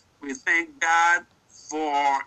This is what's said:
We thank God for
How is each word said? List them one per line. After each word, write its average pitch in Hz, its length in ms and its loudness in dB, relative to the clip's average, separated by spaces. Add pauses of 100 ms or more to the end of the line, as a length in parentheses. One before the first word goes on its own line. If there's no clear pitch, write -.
(220)
We 139 140 -10
thank 165 440 -4
God 170 460 2 (220)
for 143 800 -2